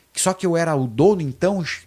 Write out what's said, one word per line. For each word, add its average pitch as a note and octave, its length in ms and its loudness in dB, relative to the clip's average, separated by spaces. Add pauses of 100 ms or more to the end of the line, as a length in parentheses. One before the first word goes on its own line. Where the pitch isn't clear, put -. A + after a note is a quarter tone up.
(120)
que - 80 -8
só F#3 120 0
que F#3 140 -6
eu E3+ 100 0
era E3 200 0
o C3 100 0
dono, D#3+ 340 2
então F3 440 -2
j-, - 220 -10